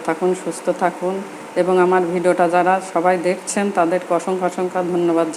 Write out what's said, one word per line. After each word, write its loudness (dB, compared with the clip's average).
থাকুন, 0
সুস্থ -8
থাকুন -2
এবং 2
আমার 4
ভিডিওটা 2
যারা 4
সবাই 2
দেখছেন, -2
তাদেরকে 0
অসংখ্য, -2
অসংখ্য -4
ধন্যবাদ 2